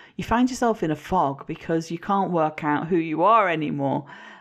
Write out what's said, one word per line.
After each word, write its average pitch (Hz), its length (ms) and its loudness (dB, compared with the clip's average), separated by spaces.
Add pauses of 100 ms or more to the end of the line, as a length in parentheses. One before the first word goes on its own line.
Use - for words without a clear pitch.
(160)
you 180 60 -6
find 247 260 2
yourself 233 360 0
in 160 80 0
a 147 40 -4
fog 147 520 -2
because 165 420 -4
you 165 80 -6
can't 196 320 0
work 156 320 0
out 151 240 0
who 180 100 2
you 165 280 0
are 208 240 4
anymore, 143 580 -2 (340)